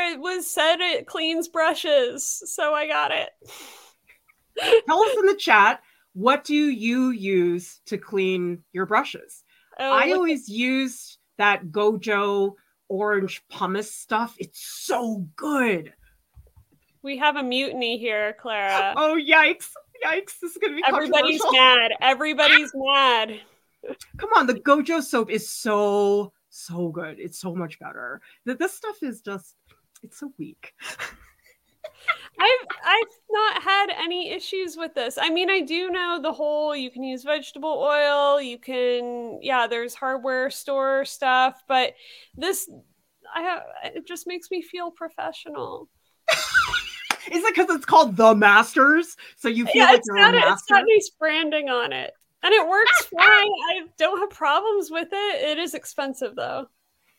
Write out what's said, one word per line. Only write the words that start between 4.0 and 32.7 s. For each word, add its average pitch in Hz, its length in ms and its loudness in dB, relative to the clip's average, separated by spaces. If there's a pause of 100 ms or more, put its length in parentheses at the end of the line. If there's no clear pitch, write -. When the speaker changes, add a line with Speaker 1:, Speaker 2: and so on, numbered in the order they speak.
Speaker 2:
Tell 349 160 2
us 480 160 2
in 392 80 2
the 392 100 4
chat, 220 460 4 (320)
what 254 300 2
do 294 100 -4
you 254 560 0
use 180 760 -2
to 202 100 -6
clean 185 680 -4 (100)
your 185 120 -4
brushes? - 580 -4 (360)
Speaker 1:
Oh, 269 120 -2
Speaker 2:
I 269 160 4
Speaker 1:
look 370 100 2
Speaker 2:
always 320 320 -2
use 254 680 -4 (200)
that 196 340 2
Gojo 202 840 0 (360)
orange 196 600 -2
pumice 196 440 -6
stuff. 233 440 -6
It's - 260 -14
so 226 640 -6 (100)
good. 240 580 -2 (1080)
Speaker 1:
We 277 160 -8
have 294 200 2
a 277 60 -4
mutiny 247 540 -2
here, 214 420 -4
Clara. 196 560 -2
Speaker 2:
Oh, 311 240 0
yikes. 311 500 4 (360)
Yikes. 370 340 -4
This 339 120 -10
is - 100 -18
gonna 311 140 -2
be 302 100 -4
Speaker 1:
Everybody's 302 560 2
Speaker 2:
controversial. - 120 4
Speaker 1:
mad. 254 380 6 (100)
Everybody's 294 760 4
mad. 262 640 0 (760)
Speaker 2:
Come 415 180 -8
on, 302 100 4
the 240 100 0
Gojo 294 460 0
soap 233 300 -4
is 214 180 -4
so, 202 840 0 (160)
so 170 400 -8
good. 160 300 -10
It's 165 200 -14
so 175 160 -10
much 165 240 -8
better. 123 420 -14 (240)
Th-, 254 120 -6
this 370 160 -4
stuff - 280 -12
is 247 200 -10
just, 196 340 -14 (480)
it's - 160 -20
so 277 180 -14
weak. - 420 -18
<laughs> - 40 -18 (1600)
Speaker 1:
I've, 494 280 2 (180)